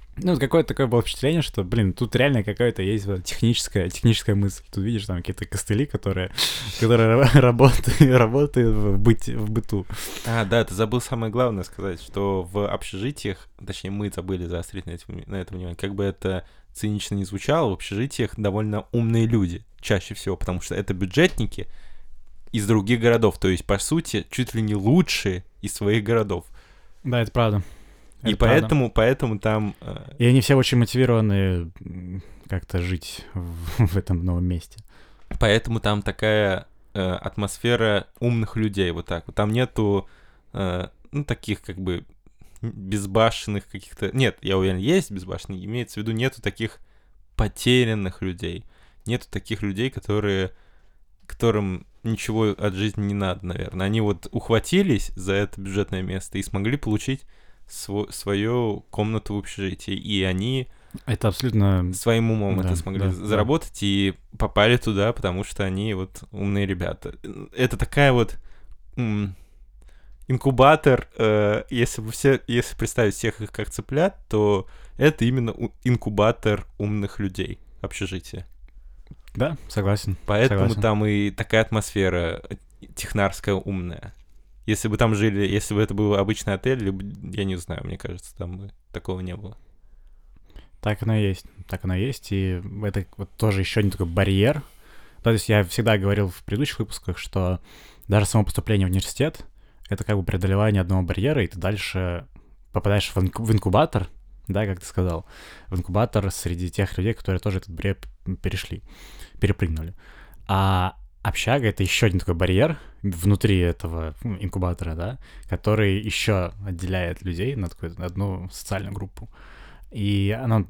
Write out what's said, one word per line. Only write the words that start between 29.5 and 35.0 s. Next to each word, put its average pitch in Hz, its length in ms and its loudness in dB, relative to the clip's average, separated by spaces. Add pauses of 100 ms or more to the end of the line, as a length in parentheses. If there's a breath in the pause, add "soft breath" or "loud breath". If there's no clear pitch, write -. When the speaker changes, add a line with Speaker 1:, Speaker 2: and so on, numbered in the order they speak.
Speaker 2:
э, - 160 -10 (220)
Speaker 1:
И 117 60 4
они 123 160 8
все 143 140 4
очень 131 220 4
мотивированы, 104 1040 2
м, 90 420 -10 (260 loud breath)
как-то 92 320 -4
жить 90 540 -4
в, 85 540 0
<laughs> - 0 -
в 82 100 0
этом 90 260 0
новом 90 200 0
месте. 90 340 -4 (640 soft breath)